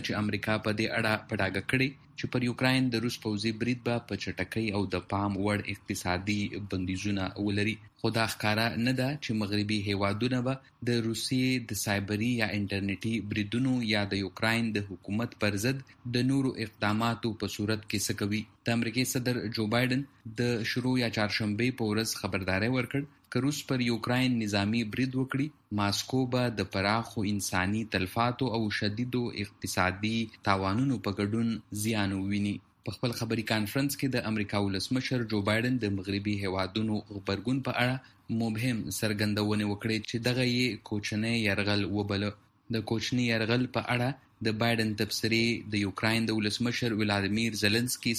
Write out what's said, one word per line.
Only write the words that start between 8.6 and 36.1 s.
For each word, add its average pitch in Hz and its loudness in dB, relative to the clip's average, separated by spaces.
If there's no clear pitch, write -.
نه 131 2
ده 127 2
چې 110 -2
مغربي 104 0
هیوادونه 104 0
به 135 0
د 120 2
روسیې 127 0
د 104 -4
سایبري 104 0
یا 101 0
انټرنیټي 101 -2
بریدونو 113 0
یا 104 2
د 98 0
یوکرین 113 0
د 101 -2
حکومت 107 -4
پر 101 2
ضد 135 0
د 127 4
نورو 135 0
اقداماتو 110 2
په 98 -2
صورت 104 -2
کې 104 0
څه 110 0
کوي. 104 0
د 117 2
امریکې 117 0
صدر 123 0
جو 110 2
بایدن 127 2
د 120 0
شروع 127 0
یا 117 0
چهارشنبې 110 0
په 107 0
ورځ 110 0
خبرداری 98 0
ورکړ، 139 -2
که 123 2
روس 143 0
پر 127 2
یوکرین 123 2
نظامي 107 2
برید 127 0
وکړي، 131 0
ماسکو 101 0
به 123 4
د 98 0
پراخو 107 0
انساني 101 0
تلفاتو 117 2
او - 2
شدیدو 120 0
اقتصادي 98 0
تاوانونو 101 2
په 104 0
ګډون 107 -2
زیان 104 2
وویني. 101 0
په 110 -6
خپل 117 -2
خبري 113 -2
کانفرنس 123 0
کې 139 -2
د 113 -2
امریکا 104 0
ولسمشر 117 -2
جو 104 2
بایدن 117 2
د 101 2
مغربي 101 -2